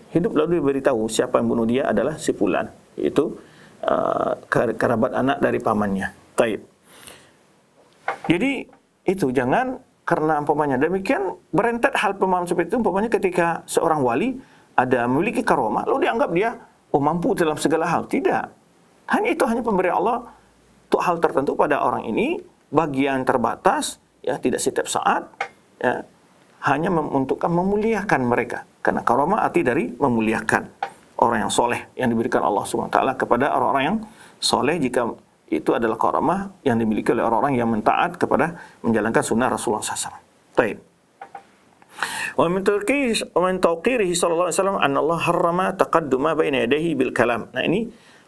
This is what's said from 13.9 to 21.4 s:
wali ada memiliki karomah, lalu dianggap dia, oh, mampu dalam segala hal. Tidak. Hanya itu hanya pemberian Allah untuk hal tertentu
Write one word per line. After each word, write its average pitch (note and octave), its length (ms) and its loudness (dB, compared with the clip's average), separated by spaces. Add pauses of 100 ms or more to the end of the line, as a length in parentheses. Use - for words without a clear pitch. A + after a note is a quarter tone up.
wali C#3 400 0 (360)
ada B2 320 2
memiliki F#3+ 400 0
karomah, D3 400 0
lalu B3 180 0
dianggap A3+ 300 0
dia, A3 180 0 (380)
oh, D3+ 100 2
mampu E3+ 320 0
dalam D#3+ 220 0
segala D#3+ 320 0
hal. C#3 180 0
Tidak. C#4 380 0 (640)
Hanya F#4+ 220 0
itu D#4+ 160 0
hanya A#3 160 -2
pemberian F#3 340 0
Allah A3+ 300 -2 (640)
untuk - 100 2
hal F3 220 0
tertentu C#3+ 320 0